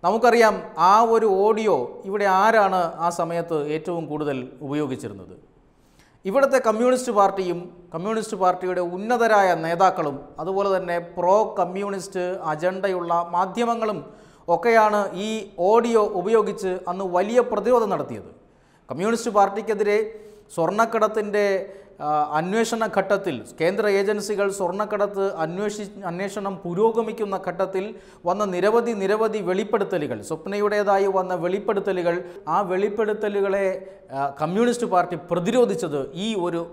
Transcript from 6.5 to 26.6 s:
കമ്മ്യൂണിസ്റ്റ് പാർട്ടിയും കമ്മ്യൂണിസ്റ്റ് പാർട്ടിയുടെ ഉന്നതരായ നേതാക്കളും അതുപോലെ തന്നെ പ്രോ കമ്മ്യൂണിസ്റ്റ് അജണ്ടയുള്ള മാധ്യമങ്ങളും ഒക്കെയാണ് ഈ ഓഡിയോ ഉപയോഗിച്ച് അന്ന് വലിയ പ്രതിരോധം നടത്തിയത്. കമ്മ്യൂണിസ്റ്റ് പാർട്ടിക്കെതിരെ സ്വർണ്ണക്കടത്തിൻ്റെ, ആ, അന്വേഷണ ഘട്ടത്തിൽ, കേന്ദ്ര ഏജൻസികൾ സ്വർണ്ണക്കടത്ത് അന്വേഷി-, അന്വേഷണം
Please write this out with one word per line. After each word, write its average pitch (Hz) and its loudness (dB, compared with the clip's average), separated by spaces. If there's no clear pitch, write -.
കമ്മ്യൂണിസ്റ്റ് 247 2
പാർട്ടിയും 190 2
കമ്മ്യൂണിസ്റ്റ് 214 -4
പാർട്ടിയുടെ 180 0
ഉന്നതരായ 214 2
നേതാക്കളും 170 2
അതുപോലെ 196 -2
തന്നെ 175 -2
പ്രോ 180 4
കമ്മ്യൂണിസ്റ്റ് 185 -4
അജണ്ടയുള്ള 180 -2
മാധ്യമങ്ങളും 220 -2
ഒക്കെയാണ് 214 4
ഈ 220 -6
ഓഡിയോ 226 6
ഉപയോഗിച്ച് 196 0
അന്ന് 190 -4
വലിയ 208 2
പ്രതിരോധം 214 2
നടത്തിയത്. 110 -8
കമ്മ്യൂണിസ്റ്റ് 208 -2
പാർട്ടിക്കെതിരെ 208 2
സ്വർണ്ണക്കടത്തിൻ്റെ, 208 0
ആ, - -2
അന്വേഷണ 220 0
ഘട്ടത്തിൽ, 190 0
കേന്ദ്ര 196 0
ഏജൻസികൾ 202 0
സ്വർണ്ണക്കടത്ത് 196 -2
അന്വേഷി-, 208 -8
അന്വേഷണം 196 -6